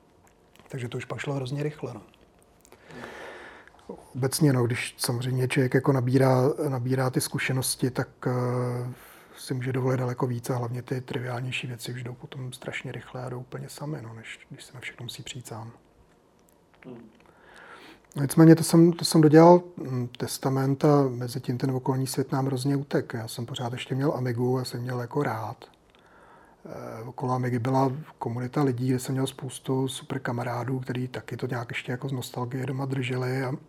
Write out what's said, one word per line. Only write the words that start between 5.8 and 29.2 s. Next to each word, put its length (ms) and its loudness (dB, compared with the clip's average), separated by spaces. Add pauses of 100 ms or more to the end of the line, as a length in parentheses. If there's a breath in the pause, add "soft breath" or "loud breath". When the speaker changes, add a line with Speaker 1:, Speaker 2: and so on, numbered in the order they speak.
Speaker 1:
nabírá, 500 4 (260)
nabírá 420 0
ty 100 0
zkušenosti, 720 -2
tak, 180 -4 (180)
eh, 40 0 (1080 loud breath)
si 160 -6
může 180 -4
dovolit 240 0
daleko 300 -2
víc 240 -4
a 60 0
hlavně 260 -6
ty 180 -6
triviálnější 640 -6
věci 260 -10
už 100 -10
jdou 120 -10
potom 380 -12
strašně 400 -10
rychle 320 -12
a 40 -8
jdou 120 -10
úplně 280 -12
samy, 340 -10
no, 120 -14
než 360 -18
když 140 -18
se 100 -20
na 60 -16
všechno 240 -14
musí 180 -14
přijít 240 -14
sám. 260 -12 (1120)
Speaker 2:
Hmm. 240 -18 (1080 loud breath)
Speaker 1:
No, 60 -2
nicméně 340 10
to 80 0
jsem, 280 8
to 120 -2
jsem 160 4
dodělal, 420 12 (140)
mm, 320 -4
testament 760 -2
a 240 8
mezi 320 -6
tím 180 -2
ten 120 0
okolní 360 0
svět 260 -2
nám 140 0
hrozně 300 0
utek. 380 -2
Já 140 -6
jsem 180 -8
pořád 260 -8
ještě 220 -6
měl 180 0
Amigu, 460 0
já 60 -4
jsem 160 -8
měl 200 -6
jako 220 -4
rád. 420 -6 (1000 loud breath)
Eh, 380 -12
okolo 280 -4
Amigy 260 0
byla 340 2 (260)
komunita 440 -2
lidí, 260 0
kde 100 2
jsem 140 -6
měl 140 0